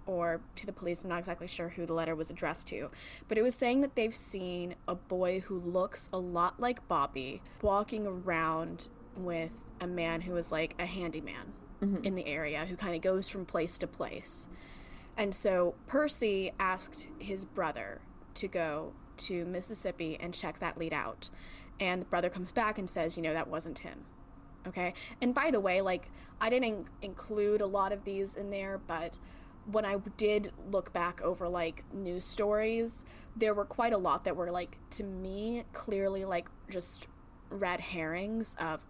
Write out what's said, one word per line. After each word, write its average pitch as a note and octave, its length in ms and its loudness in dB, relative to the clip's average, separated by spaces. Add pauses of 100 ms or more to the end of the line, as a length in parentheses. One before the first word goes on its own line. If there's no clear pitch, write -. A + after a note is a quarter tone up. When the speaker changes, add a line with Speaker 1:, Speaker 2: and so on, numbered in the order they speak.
Speaker 1:
or E3+ 340 2 (160)
to - 80 -10
the G3 80 -4
police. F3 300 -2
I'm F#3+ 80 -6
not F3 80 0
exactly F3+ 300 -6
sure E3+ 200 -4
who F3 160 -4
the E3 80 -2
letter E3 220 2
was D#3+ 160 -2
addressed E3 380 -2
to, - 220 -6 (360)
but A3 100 2
it A3 60 8
was B3 120 6
saying B3+ 280 6
that C#4 120 2
they've A3+ 220 2
seen F3+ 580 0 (120)
a F#3 80 0
boy F#3 460 2
who F#3 180 -4
looks F3+ 560 0
a F#3+ 40 0
lot F3 400 2
like A#3+ 300 0
Bobby C#3 540 0 (180)
walking G#3 460 4
around E3+ 800 0 (280)
with E3+ 380 -2 (300)
a F3+ 40 -2
man E3 360 0
who F3+ 140 -2
is, E3+ 140 0
like, D#3+ 280 2
a F3 80 0
handyman F3 640 -4 (300)
Speaker 2:
Mm-hmm. G3+ 220 4
Speaker 1:
in F#3+ 100 2
the F3+ 120 -2
area D3+ 400 0
who F#3 80 -4
kinda F3 240 -2
goes F#3+ 300 4
from F#3 160 -4
place E3 340 2
to F3 80 0
place. - 600 -6 (680)
And G3 180 2
so F3+ 400 6 (120)
Percy A#3+ 720 4
asked F#3 500 -2 (100)
his F#3+ 260 -4
brother A#2+ 560 -2 (340)
to G3 140 -2
go D#3+ 460 -2 (240)
to F3 260 -2
Mississippi F3+ 760 -2
and F3 140 -6
check E3 260 -4
that E3+ 200 -4
lead E3 140 -2
out. - 360 -4 (500)
And F3+ 220 2
the F3 60 -4
brother F3+ 240 4
comes F3+ 200 -4
back G#3+ 280 2
and F#3 100 -4
says, E3 280 0
you E3+ 60 -2
know, D#3 120 2
"That D#3+ 140 0
wasn't D#3 320 -4
him." - 260 -12 (600)
Okay? F3+ 280 -2 (260)
And B3 140 4
by C#4+ 160 4
the A3+ 100 6
way, F#3+ 200 4
like, F#3 300 0 (300)
I A3 100 4
didn't B3+ 140 6
in-, G#3+ 240 -2 (140)
include G#3 580 2
a G3+ 60 4
lot G3 260 2
of G3+ 120 -4
these G3 300 -2
in G3+ 160 -4
there, G3 280 -4
but E3+ 380 -4 (480)
when G#3+ 200 2
I G3+ 140 2 (180)
did G#3 360 4 (180)
look F#3+ 220 2
back F3 280 0
over, F3+ 280 2
like, E3+ 440 0
news F#3 320 -2
stories, A3 800 2 (320)
there G#3+ 180 4
were G3+ 120 2
quite A#3 260 2
a G#3 60 6
lot E3+ 260 4
that F3+ 100 2
were, F3 160 0
like, F3 280 -2 (120)
to G3+ 140 0
me, G3 680 -2
clearly, G3 520 2
like, F3+ 240 0 (220)
just - 360 -4 (440)
red F#3 300 0
herrings F#3 800 -2
of, D#3 320 -2